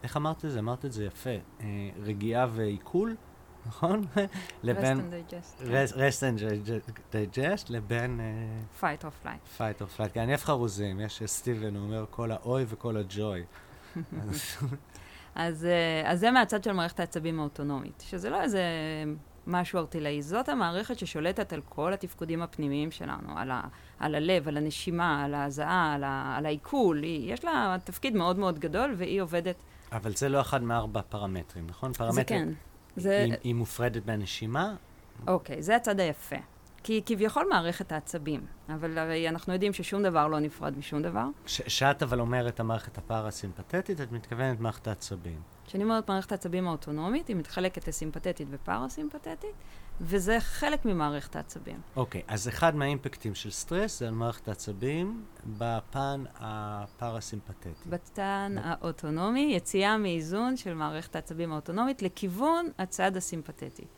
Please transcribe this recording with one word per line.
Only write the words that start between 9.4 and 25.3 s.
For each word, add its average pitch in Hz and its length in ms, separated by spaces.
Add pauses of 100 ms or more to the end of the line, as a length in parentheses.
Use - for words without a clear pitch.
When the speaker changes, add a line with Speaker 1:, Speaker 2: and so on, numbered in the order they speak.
Speaker 1:
fight 110 220
or - 180
flight. 107 140
כי 117 60
אני 113 80
אוהב 143 140
חרוזים, 101 580
יש, 107 220
אה, 107 60
סטיבן, 110 480
הוא 101 80
אומר, 107 260
"כל 113 220
האוי 123 360
וכל 110 300
הג'וי." 98 460 (520)
Speaker 2:
<laughs> 160 340
Speaker 1:
אז - 280 (760)
Speaker 2:
אז, 165 300
אה, 165 460
אז 175 80
זה 226 120
מהצד 233 320
של 214 80
מערכת 175 280
העצבים 165 400
האוטונומית, 143 680
שזה - 220
לא 381 120
איזה 202 220 (840)
משהו 180 320
ארטילאי, 151 420
זאת 202 280
המערכת 220 500
ששולטת 185 540
על 156 160
כל 170 240
התפקודים 165 480
הפנימיים 151 500
שלנו, - 480
על 127 120
ה-, 123 160 (320)
על 151 160
הלב, 156 320
על 151 100
הנשימה, 156 640
על 143 100